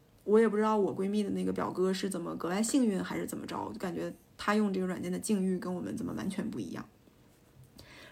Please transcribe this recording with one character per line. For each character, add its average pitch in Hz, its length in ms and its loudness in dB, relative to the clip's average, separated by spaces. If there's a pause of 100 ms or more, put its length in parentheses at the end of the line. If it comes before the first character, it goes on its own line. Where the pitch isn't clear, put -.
(240)
我 214 160 6
也 226 80 6
不 202 80 0
知 214 80 2
道 220 120 4
我 196 160 2
闺 190 160 -2
蜜 208 140 2
的 196 80 -2
那 185 140 -2
个 185 80 0
表 185 180 -2
哥 185 240 2
是 190 160 -2
怎 185 100 -4
么 165 140 -6
格 165 140 -4
外 190 120 0
幸 240 240 4
运 190 160 2
还 175 160 -4
是 170 80 -2
怎 - 140 -6
么 - 80 -8
着， - 180 -6
我 - 80 -8
就 - 60 -12
感 175 160 -4
觉 170 180 -4 (240)
他 208 200 2
用 208 160 4
这 190 80 0
个 185 80 0
软 180 120 -4
件 175 120 -4
的 180 40 -2
境 190 240 0
遇 185 160 2
跟 180 160 -4
我 180 80 -4
们 - 160 -4
怎 - 80 -4
么 175 100 -4
完 - 140 -4
全 - 220 -4
不 - 80 -6
一 - 140 -6
样。 - 120 -10 (1300)